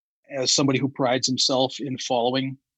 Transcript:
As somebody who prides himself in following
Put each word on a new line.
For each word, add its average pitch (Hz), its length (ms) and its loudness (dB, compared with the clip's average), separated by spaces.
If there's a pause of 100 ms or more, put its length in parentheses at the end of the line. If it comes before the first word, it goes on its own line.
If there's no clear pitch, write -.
(340)
As 131 200 0
somebody 135 240 4
who 135 100 0
prides 131 380 0
himself 131 520 0
in - 200 -6
following 131 580 0 (220)